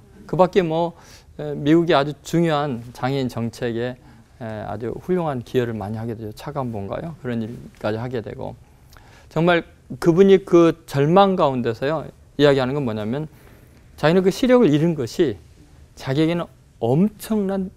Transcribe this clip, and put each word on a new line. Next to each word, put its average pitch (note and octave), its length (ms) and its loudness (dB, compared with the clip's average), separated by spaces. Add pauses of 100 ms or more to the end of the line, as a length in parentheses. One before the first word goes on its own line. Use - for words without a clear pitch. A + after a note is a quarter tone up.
(260)
그 D#3 120 -6
밖에 F3+ 240 4
뭐, E3+ 320 -2 (440)
에, D3+ 180 -8
미국의 D#3+ 400 2
아주 C#3+ 180 0 (100)
중요한 D3+ 580 -2 (120)
장애인 C3 340 -4
정책에, A#2+ 720 -6 (420)
에, A#2+ 60 -12 (220)
아주 A2 340 -8
훌륭한 D#3+ 400 -4
기여를 A#2 320 -2
많이 G#2+ 240 -8
하게 A2+ 180 -8
되죠. A2 160 -12
차관본가요? C3 920 -8
그런 A#2+ 200 -4
일까지 A2 560 -8
하게 B2 240 -6
되고. - 340 -12 (720)
정말 E3+ 380 0 (340)
그분이 F#3+ 460 6
그 E3+ 400 4
절망 F3+ 500 4
가운데서요, C3+ 680 -2 (320)
이야기하는 C#3 360 4
건 D3 120 -2
뭐냐면 A2 420 -4 (680)
자기는 F3 260 4
그 F#3 80 2
시력을 E3 380 4
잃은 D#3 260 2
것이 B2+ 420 -2 (580)
자기에게는 D#3+ 500 -2 (340)
엄청난 F#3+ 960 -2